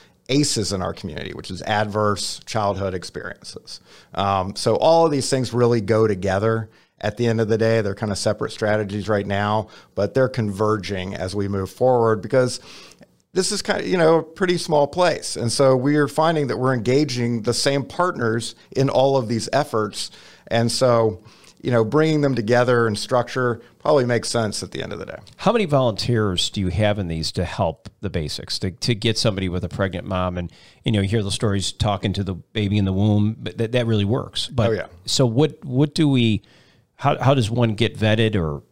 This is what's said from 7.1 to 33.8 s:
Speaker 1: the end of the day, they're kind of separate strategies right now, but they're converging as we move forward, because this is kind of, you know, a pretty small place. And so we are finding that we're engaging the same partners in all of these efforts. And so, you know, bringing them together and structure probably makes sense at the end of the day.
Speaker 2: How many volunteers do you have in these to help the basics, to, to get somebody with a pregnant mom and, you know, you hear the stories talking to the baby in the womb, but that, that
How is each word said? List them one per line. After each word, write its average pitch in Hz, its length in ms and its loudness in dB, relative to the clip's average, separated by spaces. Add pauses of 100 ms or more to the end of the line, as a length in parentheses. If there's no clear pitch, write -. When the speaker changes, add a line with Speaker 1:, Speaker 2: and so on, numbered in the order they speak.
Speaker 1:
the 120 100 0
end 113 140 2
of 107 60 2
the 110 100 2
day, 113 240 2
they're 98 140 -4
kind 107 160 -4
of 92 60 -2
separate 107 340 -2
strategies 104 580 -2
right 101 180 0
now, 104 400 -2 (260)
but 101 200 -2
they're 127 160 2
converging 101 880 -2
as 92 200 -6
we 101 120 -2
move 95 220 -4
forward, 117 520 2
because 127 380 0 (760)
this 185 180 -2
is 208 100 -2
kind 180 200 -2
of, - 60 -6
you 180 100 0
know, 165 220 6
a 156 40 -2
pretty 180 340 -2
small 147 300 2
place. 175 480 0
And 113 160 -2
so 131 240 4
we 143 220 2
are 147 100 2
finding 160 400 0
that 110 100 -4
we're 127 160 0
engaging 123 680 0
the 117 120 -2
same 139 300 0
partners 120 720 -2 (160)
in 135 180 2
all 135 280 4
of 117 100 0
these 113 240 -2
efforts. 113 580 -2 (380)
And 117 240 2
so, 117 500 2 (400)
you - 80 -4
know, 117 140 4
bringing 151 380 2
them 139 120 2
together 120 540 4
and 104 100 -2
structure 123 640 -2 (200)
probably 147 260 2
makes 120 240 0
sense 107 340 -2
at 90 80 -12
the - 100 -8
end - 120 -10
of - 60 -10
the - 60 -10
day. - 120 -12 (180)
Speaker 2:
How - 160 0
many 220 140 2
volunteers 113 840 0
do 101 120 -4
you 92 80 0
have 104 280 2
in 92 120 -4
these 80 240 -4
to 92 100 -2
help - 460 -4 (100)
the 101 100 -8
basics, - 500 -6
to, 92 120 -4
to 120 240 -2
get 110 220 0
somebody 95 320 0
with 85 160 -4
a - 40 -8
pregnant 92 380 -4
mom 92 300 -2
and, 85 120 -6 (360)
you 120 80 2
know, 101 80 2
you 92 80 0
hear 113 120 0
the 98 80 -6
stories 98 440 -2
talking 101 400 -2
to 101 100 -4
the 92 120 -4
baby 104 420 -2
in 101 80 2
the 95 80 0
womb, 104 440 2
but - 200 -10
that, 113 160 -2
that 123 120 0